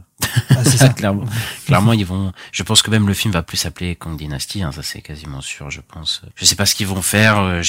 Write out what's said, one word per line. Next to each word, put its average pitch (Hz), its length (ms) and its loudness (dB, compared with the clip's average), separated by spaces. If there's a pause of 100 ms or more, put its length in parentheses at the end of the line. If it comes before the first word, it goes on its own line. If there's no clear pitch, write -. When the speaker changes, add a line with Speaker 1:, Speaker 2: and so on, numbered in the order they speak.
(220)
Speaker 1:
euh, - 40 -4 (240)
Speaker 2:
Ah, 127 120 4
c'est 131 140 4
Speaker 1:
<laughs> - 0 -
Speaker 2:
ça. 131 140 8
Speaker 1:
clairement, 101 340 0 (220)
Speaker 2:
<laughs> - 180 -12
Speaker 1:
clairement, 101 300 4
ils 104 100 2
vont. 92 280 -2 (200)
Je - 100 -4
pense 107 200 2
que - 80 -2
même 107 180 4
le 98 60 4
film 107 180 0
va 85 100 0
plus - 140 -8
s'appeler 87 400 -4
Kang 80 220 -8
Dynasty, 76 440 -8
hein, 71 100 -4
ça 73 100 -12
c'est - 180 -10
quasiment 73 400 -12
sûr, - 300 -12
je 73 100 -12
pense. - 400 -10 (160)
Je - 80 -4
sais - 120 4
pas 101 100 0
ce - 80 2
qu'ils 104 120 -4
vont 95 140 -4
faire, 104 380 4
euh, 90 300 0